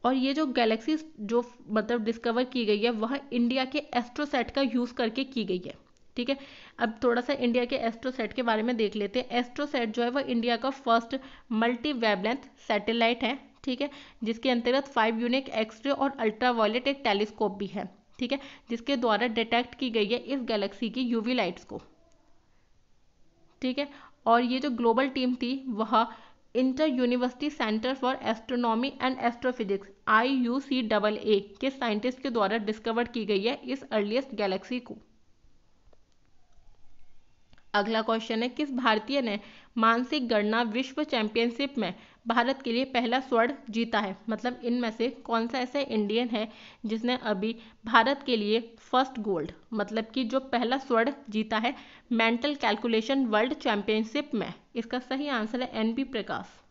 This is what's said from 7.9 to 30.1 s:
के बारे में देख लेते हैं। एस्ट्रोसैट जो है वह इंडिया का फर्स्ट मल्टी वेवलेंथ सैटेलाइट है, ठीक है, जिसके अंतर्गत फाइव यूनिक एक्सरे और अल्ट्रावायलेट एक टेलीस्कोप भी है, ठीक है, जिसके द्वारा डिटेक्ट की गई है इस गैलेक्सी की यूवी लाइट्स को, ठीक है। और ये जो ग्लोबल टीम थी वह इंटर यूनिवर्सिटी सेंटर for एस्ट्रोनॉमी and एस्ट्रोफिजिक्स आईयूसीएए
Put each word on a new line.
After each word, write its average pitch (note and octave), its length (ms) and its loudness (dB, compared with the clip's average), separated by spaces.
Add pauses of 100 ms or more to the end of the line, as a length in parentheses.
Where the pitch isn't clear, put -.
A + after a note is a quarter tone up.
के B3+ 100 -2
बारे A3 200 2
में B3 140 0
देख G#3 180 0
लेते G#3 240 -2
हैं। A#3+ 200 -2
एस्ट्रोसैट B3 500 -2
जो A#3 140 -2
है A#3+ 60 2
वह C4 180 -2
इंडिया A#3 300 0
का B3 120 -2
फर्स्ट A#3 460 2 (380)
मल्टी A#3+ 420 2
वेवलेंथ A3 520 0 (200)
सैटेलाइट A3+ 560 2
है, B3 140 0 (260)
ठीक C4 180 -4
है, C#4+ 80 -2 (340)
जिसके A3+ 260 -2
अंतर्गत B3+ 380 2
फाइव A3+ 320 2
यूनिक B3 320 0
एक्सरे A3 400 -2
और C4+ 280 2
अल्ट्रावायलेट A#3 680 2
एक C#4 160 -2
टेलीस्कोप G#3 540 0
भी G3+ 100 -6
है, F#3 220 -8 (300)
ठीक B3 120 -2
है, C4+ 80 -2 (300)
जिसके A#3+ 280 -2
द्वारा A#3 320 2
डिटेक्ट A#3 460 0
की C4 140 -4
गई G#3+ 180 2
है A#3 120 0
इस C4 240 -6
गैलेक्सी G#3+ 460 -2
की B3+ 140 -4
यूवी A#3 300 0
लाइट्स F#3+ 300 -2
को, - 180 -12 (1800)
ठीक B3+ 180 -2
है। C#4+ 100 -4 (360)
और A#3 180 6
ये B3+ 160 0
जो C#4+ 120 -2
ग्लोबल A#3+ 380 2
टीम B3+ 260 0
थी B3 180 -2 (160)
वह A3 380 2 (480)
इंटर C4 320 2
यूनिवर्सिटी B3 640 0
सेंटर A#3 460 -2
for C4 180 0 (100)
एस्ट्रोनॉमी A#3+ 760 -2
and C4 200 0
एस्ट्रोफिजिक्स A#3 680 -2 (200)
आईयूसीएए A3+ 1300 2 (220)